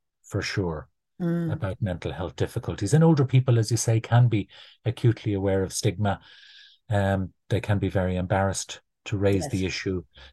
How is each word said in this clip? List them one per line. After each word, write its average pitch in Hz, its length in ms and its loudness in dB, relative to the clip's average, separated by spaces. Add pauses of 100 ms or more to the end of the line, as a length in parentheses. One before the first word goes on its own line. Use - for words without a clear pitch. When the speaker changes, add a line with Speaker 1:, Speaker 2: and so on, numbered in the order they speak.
(240)
Speaker 1:
for - 180 -6
sure, 80 480 -4 (320)
Speaker 2:
Mm. 170 300 -2
Speaker 1:
about 101 300 -6
mental 87 320 -4
health 85 240 -8
difficulties. 95 560 -4
And 160 100 6
older 151 220 6
people, 127 340 4
as 110 120 0
you 117 60 0
say, 113 220 2
can 120 300 4
be 107 180 0 (380)
acutely 107 480 0
aware 95 300 0
of 90 100 -6
stigma. 98 480 -2 (680)
Um, 98 440 0 (160)
they 101 100 2
can 104 180 -2
be 95 120 0
very 92 260 0
embarrassed 95 640 -2 (240)
to 104 120 -4
raise 98 320 2
the 95 100 -4
Speaker 2:
Yes. 92 80 -2
Speaker 1:
issue. 90 360 -4 (300)